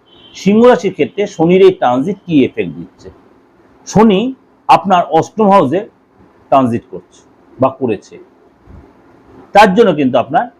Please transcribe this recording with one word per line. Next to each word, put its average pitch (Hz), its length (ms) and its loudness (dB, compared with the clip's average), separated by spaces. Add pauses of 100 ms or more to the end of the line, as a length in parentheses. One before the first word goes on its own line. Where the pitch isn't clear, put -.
(360)
সিংহ 214 320 0
রাশির 240 260 0
ক্ষেত্রে 196 340 -4
শনির 180 360 0
এই 190 80 6
ট্রানজিট 143 460 -4 (100)
কি 147 180 0
এফেক্ট 98 280 -8
দিচ্ছে? 82 360 -20 (800)
শনি 220 480 2 (340)
আপনার 175 420 2
অষ্টম 190 400 0
হাউসে 180 300 2 (680)
ট্রানজিট 127 420 0
করছে - 300 -20 (400)
বা - 80 0
করেছে, 113 500 -8 (1300)
তার 180 220 2
জন্য 196 200 2
কিন্তু 131 240 -2
আপনার 160 260 -2 (160)